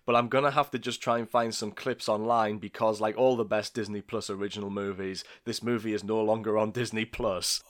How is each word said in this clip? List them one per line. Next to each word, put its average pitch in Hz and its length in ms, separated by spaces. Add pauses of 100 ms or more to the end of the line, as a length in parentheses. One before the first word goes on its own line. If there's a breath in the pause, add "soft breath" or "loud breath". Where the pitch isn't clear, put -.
but 120 80
I'm 120 140
gonna 135 240
have 143 180
to 127 80
just 117 240
try 117 160
and 113 100
find 117 240
some 107 200
clips - 360
online 110 500
because, 107 420
like 110 180
all 127 160
the 117 100
best 104 300
Disney 104 260
Plus 104 300
original 101 400
movies, 98 540 (200 loud breath)
this 117 160
movie 113 320
is 101 120
no 110 180
longer 107 340
on 107 140
Disney 110 340
Plus. 98 640